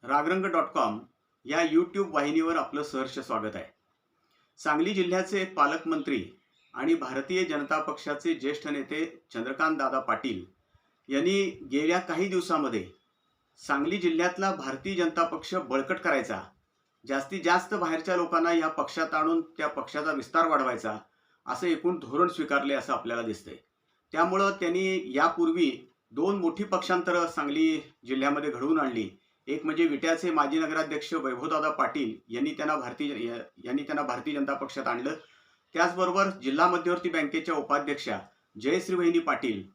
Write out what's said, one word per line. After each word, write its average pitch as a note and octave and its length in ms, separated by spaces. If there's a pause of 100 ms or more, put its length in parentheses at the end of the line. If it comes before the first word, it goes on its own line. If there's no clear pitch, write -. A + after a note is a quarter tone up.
रागरंग D#3+ 420
डॉट E3+ 180
कॉम A2 360 (460)
या D3 140
YouTube F3 520
वाहिनीवर D#3 440
आपलं C#3+ 280
सहर्ष C3+ 360
स्वागत G#2+ 360
आहे. - 100 (920)
सांगली D#3+ 360
जिल्ह्याचे F#3 520
पालकमंत्री D3+ 800 (480)
आणि D3 220
भारतीय C3+ 480
जनता D3+ 380
पक्षाचे D3+ 520
ज्येष्ठ D3 340
नेते D3+ 680
चंद्रकांत C3+ 440
दादा C3 220
पाटील G#2+ 460 (680)
यांनी F3 580
गेल्या D#3 280
काही F3+ 280
दिवसामध्ये D3+ 600 (800)
सांगली D3+ 300
जिल्ह्यातला F3 540
भारतीय C3+ 440
जनता E3+ 280
पक्ष E3+ 320
बळकट C3+ 420
करायचा, A2+ 440 (680)
जास्तीत C#3 360
जास्त F3+ 300
बाहेरच्या F3 420
लोकांना E3+ 380
या E3 140
पक्षात D#3+ 460
आणून D#3+ 280
त्या D#3 260
पक्षाचा D3 440
विस्तार D3 360
वाढवायचा, B2+ 500 (480)
असं - 220
एकूण E3+ 320
धोरण D3+ 280
स्वीकारले C#3+ 460
असं C3+ 200
आपल्याला A#2 280
दिसतंय. G#2 340 (560)
त्यामुळं F#3 400
त्यांनी F#3 640
यापूर्वी E3 720 (260)
दोन E3 240
मोठी F3+ 280
पक्षांतरं F3+ 640
सांगली D#3 540 (240)
जिल्ह्यामध्ये C#3 460
घडवून D3 280
आणली. A#2+ 300 (380)
एक D3 180
म्हणजे D#3+ 220
विट्याचे E3 440
माजी D3 280
नगराध्यक्ष D#3 540
वैभवदादा D3+ 560
पाटील B2 640
यांनी C3+ 160
त्यांना D3+ 260
भारतीय, A#2+ 520
या-, A#2 120 (240)
यांनी C3+ 200
त्यांना D3 180
भारतीय B2 320
जनता C#3 200
पक्षात C3+ 340
आणलं. B2 260 (600)
त्याचबरोबर F3+ 560
जिल्हा D#3+ 380
मध्यवर्ती F3 420
बँकेच्या D#3+ 460
उपाध्यक्षा C#3+ 640 (420)
जयश्री F3+ 340
वहिनी E3+ 240
पाटील B2+ 440 (120)